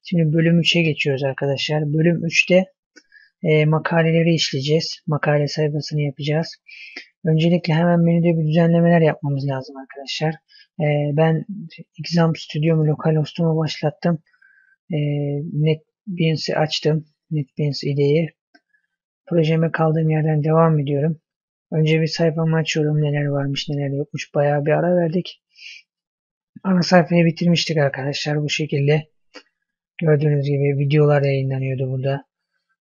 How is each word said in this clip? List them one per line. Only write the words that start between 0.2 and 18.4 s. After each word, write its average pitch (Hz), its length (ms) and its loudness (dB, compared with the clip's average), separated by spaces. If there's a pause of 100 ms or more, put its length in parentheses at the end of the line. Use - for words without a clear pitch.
bölüm 165 260 4
üçe 165 220 0
geçiyoruz 143 420 -2
arkadaşlar. 143 680 -2
Bölüm 165 320 2
üçte, 180 400 2 (760)
e, 156 220 4
makaleleri 165 680 2
işleyeceğiz. 147 720 -2
Makale 147 400 0
sayfasını 151 540 -4
yapacağız. 147 540 -4 (720)
Öncelikle 165 480 2
hemen 170 260 2
menüde 170 400 2
bir 156 80 0
düzenlemeler 170 540 4
yapmamız 143 460 0
lazım 135 300 -6
arkadaşlar. 139 560 -8 (460)
E, 156 60 0 (320)
ben 160 280 2 (540)
Exam 165 360 2
Studio'mu, 156 520 0
lokal 156 280 0
hostumu 156 420 -2
başlattım. 160 680 -4 (680)
E, 156 60 -4 (560)
NetBeans'i 160 1040 -2
açtım. 156 500 -2 (260)
NetBeans 147 520 -4
I 143 140 -4
D 147 40 0
E'yi. 151 280 2 (960)